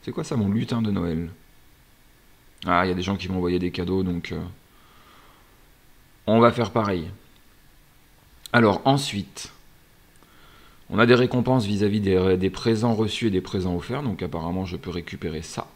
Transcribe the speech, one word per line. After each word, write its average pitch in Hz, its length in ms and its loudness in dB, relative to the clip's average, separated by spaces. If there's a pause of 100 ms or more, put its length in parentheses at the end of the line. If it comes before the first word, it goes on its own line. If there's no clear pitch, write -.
C'est 123 100 -10
quoi 156 120 -6
ça, - 120 -4
mon 104 120 0
lutin 117 340 0
de 107 80 0
Noël ? 85 400 -2 (1400)
Ah, 87 180 2
il 95 40 0
y 90 40 0
a - 20 0
des 90 80 -4
gens 98 140 -2
qui 90 120 -8
m'ont 95 80 -2
envoyé 90 220 0
des 87 120 0
cadeaux, 92 320 -2
donc, 87 300 -4
euh, 82 100 -6 (1800)
on 110 140 6
va 117 120 8
faire 113 200 -2
pareil. 98 380 -2 (1400)
Alors, 110 320 4
ensuite, 135 680 -2 (1400)
on 95 80 -4
a 117 80 6
des 123 80 8
récompenses 123 500 2
vis-à-vis 104 360 0
des, 92 360 4
des 92 140 0
présents 113 440 0
reçus 110 340 0
et - 20 2
des 92 100 2
présents 90 340 -4
offerts, 120 280 -6
donc 107 200 -4
apparemment, 87 440 -6
je 87 100 -8
peux 90 140 -10
récupérer 82 520 -8
ça. - 340 -10